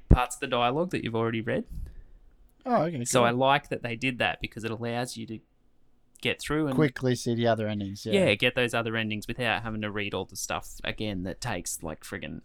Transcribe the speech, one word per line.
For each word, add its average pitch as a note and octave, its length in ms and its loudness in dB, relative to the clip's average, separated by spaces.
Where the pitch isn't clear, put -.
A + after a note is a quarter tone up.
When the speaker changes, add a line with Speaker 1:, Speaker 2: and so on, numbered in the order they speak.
Speaker 1:
parts B2+ 260 8
of - 60 -10
the C3+ 60 -4
dialogue B2+ 440 2
that - 120 -2
you've A2+ 120 -4
already A2+ 260 0
read. A#2 220 -2
Speaker 2:
Oh, A#3+ 180 4
okay, D3+ 220 -2
Speaker 1:
So B2+ 160 4
Speaker 2:
cool. A#2+ 60 6
Speaker 1:
I - 40 6
like C3+ 380 4
that - 140 -4
they A#2 120 -4
did B2 220 -2
that G2 240 0
because - 240 -8
it A2 60 -2
allows A#2 440 -4
you A2+ 120 -10
to A2 120 -10
get - 200 -2
through D3+ 260 0
and C3 80 0
Speaker 2:
Quickly C3+ 400 2
see A#2+ 200 -2
the A#2 120 2
other A2 200 2
endings, G2+ 380 -6
yeah. A2 80 0
Speaker 1:
Yeah, G#2+ 100 4
get B2 200 2
those B2 180 0
other A2+ 240 -2
endings G#2+ 300 -4
without A2 360 -2
having A2 180 -4
to G#2 100 -4
read G#2 220 -4
all F#2 120 -4
the F#2+ 100 -20
stuff - 480 -8
again G#2 400 -4
that F#2+ 160 -8
takes, - 440 -6
like, D#2 200 -10
friggin' E2 420 -10